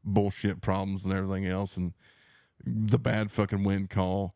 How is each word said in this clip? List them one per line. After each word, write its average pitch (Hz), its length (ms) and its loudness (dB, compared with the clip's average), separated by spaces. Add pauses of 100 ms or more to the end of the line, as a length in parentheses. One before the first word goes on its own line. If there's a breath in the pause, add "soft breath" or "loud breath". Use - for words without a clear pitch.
bullshit 101 580 2
problems 95 420 -2
and 95 100 0
everything 95 320 -2
else, 92 300 -2
and 87 180 -4 (720 soft breath)
the 110 340 2
bad 107 320 0
fucking 98 320 0
wind 98 260 0
call, 92 460 0